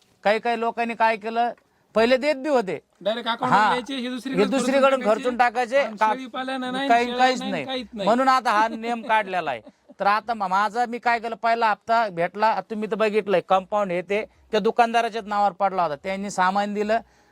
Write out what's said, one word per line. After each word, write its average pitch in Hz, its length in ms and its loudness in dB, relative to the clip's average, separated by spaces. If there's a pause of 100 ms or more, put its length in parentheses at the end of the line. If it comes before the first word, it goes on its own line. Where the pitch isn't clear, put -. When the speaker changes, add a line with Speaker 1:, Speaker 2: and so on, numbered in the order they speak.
(220)
Speaker 1:
काही 214 160 2
काही 233 200 -2
लोकांनी 233 340 -4
काय 226 220 2
केलं, 226 340 -4 (460)
पहिले 240 220 4
देत 285 180 0
बी 269 140 -6
होते. 196 300 0 (220)
Speaker 2:
डायरेक्ट 226 280 -4
अकाउंटवर 233 300 2
Speaker 1:
हा. 208 100 4
Speaker 2:
द्यायचे, 254 260 -2
हे 254 140 -6
दुसरीकडे 254 320 -2
Speaker 1:
हे - 40 4
Speaker 2:
खर्चून 262 140 0
Speaker 1:
दुसरीकडून 269 400 2
Speaker 2:
टाकायचे. 208 100 -2
Speaker 1:
खर्चून 240 280 0
टाकायचे, 240 400 0
Speaker 2:
आणि 226 220 -2
Speaker 1:
का-, 214 140 2
Speaker 2:
शेळीपालन 262 580 -8
नाही, 269 180 -2
Speaker 1:
काही, 240 160 4
Speaker 2:
शेळ्या 247 140 -4
Speaker 1:
काहीच 254 200 2
Speaker 2:
नाही, 254 120 -6
Speaker 1:
नाही. 151 140 -4
Speaker 2:
काहीच 254 280 -8
नाही. 202 120 -6
Speaker 1:
म्हणून 247 220 2
आता 247 240 2
हा 214 160 2
नियम 226 340 -6
काढलेला 190 500 -2
आहे. 113 100 -6 (380)
तर 196 80 0
आता 214 260 0
मा-, 202 160 -4
माझा 208 360 0
मी 233 120 -6
काय 233 220 0
केलं, 226 160 -6
पहिला 233 340 2
हप्ता 226 380 0
भेटला, 190 640 0
तुम्ही 214 220 -4
तर 220 40 -2
बघितलंय, 202 540 2
कंपाऊंड 190 420 0
हे 175 100 -2
ते, 196 240 -2 (260)
त्या 214 80 2
दुकानदाराच्याच 226 680 0
नावावर 202 260 0
पडला 190 320 0
होता, 151 120 -2
त्यांनी 196 340 -6
सामान 202 440 0
दिलं. 208 260 0 (320)